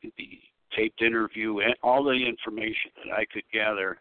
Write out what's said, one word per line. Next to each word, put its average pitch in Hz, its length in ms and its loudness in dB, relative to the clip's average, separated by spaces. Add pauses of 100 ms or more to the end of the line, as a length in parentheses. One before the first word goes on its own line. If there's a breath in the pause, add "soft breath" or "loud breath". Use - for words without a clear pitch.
the - 360 -14 (380)
taped 110 240 0
interview, 110 600 0
and 113 220 2
all 127 220 4
the 143 60 2
information 113 840 -2
that - 180 -10
I 107 180 0
could 107 200 -8
gather 104 480 0